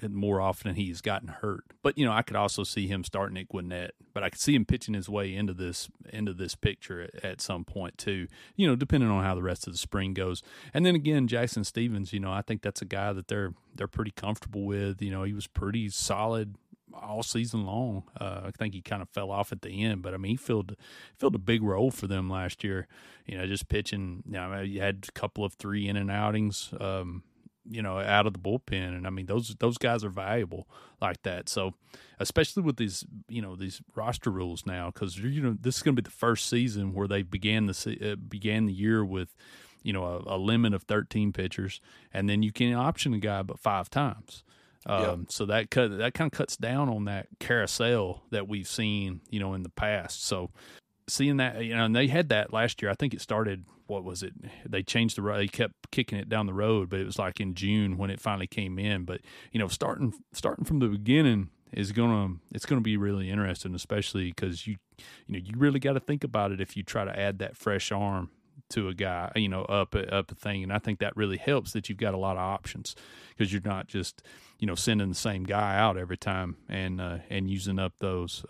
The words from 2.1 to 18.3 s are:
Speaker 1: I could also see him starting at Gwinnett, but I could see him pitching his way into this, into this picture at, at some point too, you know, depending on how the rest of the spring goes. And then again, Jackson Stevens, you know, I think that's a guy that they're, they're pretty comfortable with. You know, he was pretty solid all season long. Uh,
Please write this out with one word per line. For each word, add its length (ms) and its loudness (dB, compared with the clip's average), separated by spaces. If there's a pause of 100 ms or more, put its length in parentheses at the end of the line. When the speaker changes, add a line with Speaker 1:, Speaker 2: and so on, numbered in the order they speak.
Speaker 1:
I 120 4
could 120 -6
also 300 2
see 240 -2
him 160 -2
starting 340 -4
at 100 -10
Gwinnett, 460 -6 (180)
but 120 -2
I 60 0
could 100 -8
see 160 6
him 80 6
pitching 300 0
his 140 -4
way 280 -2
into 180 0
this, 340 -6 (240)
into 200 -2
this 240 -6
picture 460 -2
at, 220 -10
at 160 -6
some 240 -4
point 340 -8
too, 280 -2 (300)
you 100 6
know, 80 8
depending 340 4
on 140 4
how 140 2
the 60 -2
rest 260 -4
of 40 -8
the 60 -8
spring 360 -2
goes. 280 -2 (320)
And 100 4
then 120 8
again, 320 4
Jackson 340 0
Stevens, 500 -2
you 60 -2
know, 140 -2
I 100 -2
think 200 -4
that's 200 -4
a 40 -6
guy 260 -2
that 160 -6
they're, 260 -2 (180)
they're 140 -6
pretty 240 -4
comfortable 540 -4
with. 360 -2
You 120 -4
know, 100 -4
he 100 -2
was 140 -6
pretty 420 -2
solid 680 0 (360)
all 300 -6
season 420 -2
long. 380 -2 (180)
Uh, 260 -6